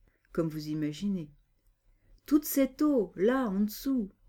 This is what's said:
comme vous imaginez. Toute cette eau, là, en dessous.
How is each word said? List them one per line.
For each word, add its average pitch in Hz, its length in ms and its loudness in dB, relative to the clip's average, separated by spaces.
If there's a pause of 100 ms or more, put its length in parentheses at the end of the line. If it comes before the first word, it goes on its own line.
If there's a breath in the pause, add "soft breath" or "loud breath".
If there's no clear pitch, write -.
(320)
comme 165 160 0
vous 151 200 -8
imaginez. 156 640 -4 (960)
Toute 302 180 2
cette 269 380 0
eau, 262 320 2
là, 240 320 2
en 196 140 0
dessous. 214 500 -2 (180)